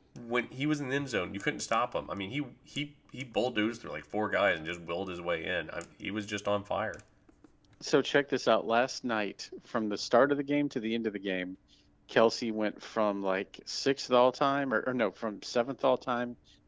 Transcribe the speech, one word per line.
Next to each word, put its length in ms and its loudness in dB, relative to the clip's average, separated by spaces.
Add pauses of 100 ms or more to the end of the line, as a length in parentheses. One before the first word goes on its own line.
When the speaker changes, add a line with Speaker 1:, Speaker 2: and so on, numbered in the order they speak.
(280)
Speaker 1:
when 220 2
he 160 -4
was 140 2
in 100 -4
the 60 0
end 140 -2
zone, 240 -2
you 60 -6
couldn't 200 -4
stop 340 0
him. 160 -4
I 60 -6
mean, 160 -6
he, 120 -2 (200)
he, 320 -8 (160)
he 120 -10
bulldozed 580 0
through, 100 -10
like, 140 -8
four 240 -2
guys 280 2
and 80 -8
just 160 -6
willed 280 -4
his 120 -6
way 240 -2
in. 240 -4
I, 120 -8 (180)
he 120 -6
was 140 -4
just 220 -6
on 160 0
fire. 320 -2 (880)
Speaker 2:
So 200 4
check 280 2
this 180 -2
out. 180 4
Last 380 2
night, 460 -4 (140)
from 260 -2
the 80 -2
start 340 6
of 60 0
the 60 -2
game 260 0
to 100 -6
the 160 -2
end 100 -2
of 80 -2
the 60 -6
game, 380 -4 (520)
Kelce 420 4
went 300 -4
from, 420 0
like, 420 -2
sixth 460 -2
all 200 8
time, 420 0
or, 140 2
or 60 0
no, 180 2
from 300 -6
seventh 420 -2
all 140 6
time 380 -4 (320)